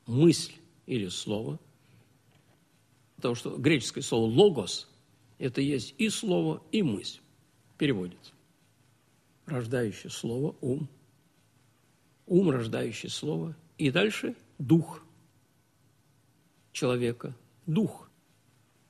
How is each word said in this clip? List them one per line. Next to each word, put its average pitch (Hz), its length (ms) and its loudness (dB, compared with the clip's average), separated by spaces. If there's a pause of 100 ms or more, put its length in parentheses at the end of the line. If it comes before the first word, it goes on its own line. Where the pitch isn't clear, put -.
мысль 143 460 4 (340)
или 110 200 -4
слово, 110 520 -6 (1600)
потому 120 200 -2
что 120 220 -8
греческое 135 460 0
слово 113 220 2
«логос» — 127 640 4 (480)
это 131 240 -4
есть 139 380 -2
и 220 100 2
слово, 175 640 -2
и 214 100 2
мысль, 101 380 -2 (580)
переводится. 95 560 -4 (1120)
Рождающее 123 640 -4
слово — 131 520 -4
ум. 135 280 -4 (1400)
Ум, 180 240 6
рождающее 120 580 -4
слово. 160 480 -6 (200)
И 147 120 2
дальше — 208 460 0 (220)
дух 156 460 4 (1700)
человека, 123 640 -2 (300)
дух. 170 440 0 (800)